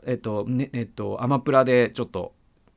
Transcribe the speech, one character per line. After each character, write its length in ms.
え 100
っ 40
と、 280
ね、 260
え 100
っ 40
と、 360
ア 60
マ 120
プ 120
ラ 120
で 300
ち 60
ょ 20
っ 60
と、 260